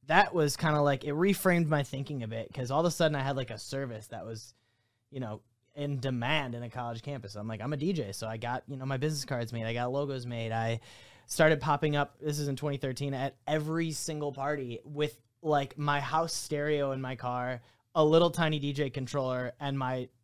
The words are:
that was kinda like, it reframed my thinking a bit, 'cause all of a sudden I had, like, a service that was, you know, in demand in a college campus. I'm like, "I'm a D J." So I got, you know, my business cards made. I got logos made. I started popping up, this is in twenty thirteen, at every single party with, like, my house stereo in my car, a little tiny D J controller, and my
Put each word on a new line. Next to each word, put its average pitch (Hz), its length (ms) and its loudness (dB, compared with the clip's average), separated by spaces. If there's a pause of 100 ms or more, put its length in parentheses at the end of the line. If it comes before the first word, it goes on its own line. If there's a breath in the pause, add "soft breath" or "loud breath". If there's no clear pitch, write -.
that 180 280 6
was 151 220 4
kinda 151 260 2
like, 143 240 4
it 147 80 -2
reframed 175 540 4
my 147 140 2
thinking 139 400 -6
a 113 60 -6
bit, 113 260 -6
'cause 127 160 -4
all 139 120 2
of 170 40 4
a 170 60 4
sudden 156 240 2
I 139 60 0
had, 135 140 0
like, 131 140 -4
a 110 80 -8
service 120 500 -8
that 98 180 -10
was, - 280 -12 (560)
you 139 100 -10
know, 110 220 -6 (340)
in 143 240 -2
demand 127 540 0
in 120 80 -8
a 120 80 -8
college 120 320 -6
campus. 113 340 -10
I'm 104 120 -8
like, 110 140 -6
"I'm 131 120 -4
a 147 40 -4
D 160 160 0
J." 123 180 -4
So 110 160 -8
I 113 100 -6
got, 120 300 -4
you 139 100 -8
know, 131 80 -8
my 135 120 -2
business 143 280 -2
cards 120 280 -4
made. 113 120 -4
I 113 80 -2
got 123 180 -2
logos 135 360 -2
made. 113 240 -4
I 113 280 0 (460 loud breath)
started 156 360 4
popping 147 340 2
up, 143 240 0
this 147 180 -2
is 147 100 -2
in 139 80 0
twenty 143 220 -4
thirteen, 139 380 -4
at 131 200 -4 (120)
every 160 440 0
single 151 400 -4
party 135 520 -4
with, 147 360 -2 (220)
like, 147 380 2
my 147 200 2
house 156 340 0
stereo 147 580 0
in 135 100 -2
my 131 140 -4
car, 123 460 -4 (340 soft breath)
a 160 100 8
little 165 240 8
tiny 156 300 2
D 143 140 -2
J 139 180 -2
controller, 127 680 -2
and 139 200 -2
my 127 300 -2 (140)